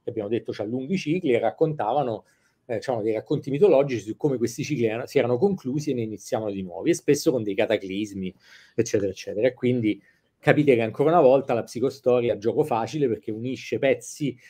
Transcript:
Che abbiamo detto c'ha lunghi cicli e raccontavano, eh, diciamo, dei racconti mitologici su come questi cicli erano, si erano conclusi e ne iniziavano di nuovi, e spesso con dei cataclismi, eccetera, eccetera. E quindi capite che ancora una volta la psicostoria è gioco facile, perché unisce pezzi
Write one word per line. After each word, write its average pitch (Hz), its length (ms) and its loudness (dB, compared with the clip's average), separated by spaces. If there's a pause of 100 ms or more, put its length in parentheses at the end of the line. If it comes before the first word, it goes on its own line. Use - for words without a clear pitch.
Che - 60 -8
abbiamo 104 220 -6
detto 113 220 -2
c'ha 104 120 -6
lunghi 131 320 -4
cicli 160 380 0
e 113 40 4
raccontavano, 120 840 0 (400)
eh, 117 120 -4
diciamo, 113 260 -4
dei 110 100 0
racconti 123 380 -4
mitologici 139 500 4
su 104 160 -8
come 135 220 -2
questi 117 260 -4
cicli 120 220 -2
erano, 113 180 -2
si - 140 0
erano 123 180 2
conclusi 147 540 -2
e 131 40 0
ne 120 60 -2
iniziavano 110 500 -4
di 98 120 -6
nuovi, 90 260 -6
e 175 60 2
spesso - 360 2
con 127 120 -2
dei 101 120 -4
cataclismi, 98 800 -2 (400)
eccetera, 101 360 0
eccetera. 101 360 -4
E 127 60 2
quindi 120 500 0 (360)
capite 147 360 4
che 113 60 4
ancora 113 300 0
una 175 100 6
volta 135 320 6
la 113 120 0
psicostoria 120 680 0
è 101 60 -2
gioco 113 260 0
facile, 127 440 -2
perché 110 220 -4
unisce 117 480 -6
pezzi 135 560 -2 (160)